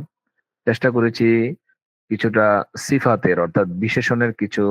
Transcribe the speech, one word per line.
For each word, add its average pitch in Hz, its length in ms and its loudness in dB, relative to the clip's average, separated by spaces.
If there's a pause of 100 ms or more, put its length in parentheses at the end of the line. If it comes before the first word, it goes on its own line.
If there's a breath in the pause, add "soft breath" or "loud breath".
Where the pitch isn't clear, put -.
(680)
চেষ্টা 117 240 0
করেছি 117 380 0 (840)
কিছুটা 107 360 0 (300)
সিফাতের, 113 640 0
অর্থাৎ 87 260 0 (160)
বিশেষণের 120 500 0
কিছু, 104 380 -4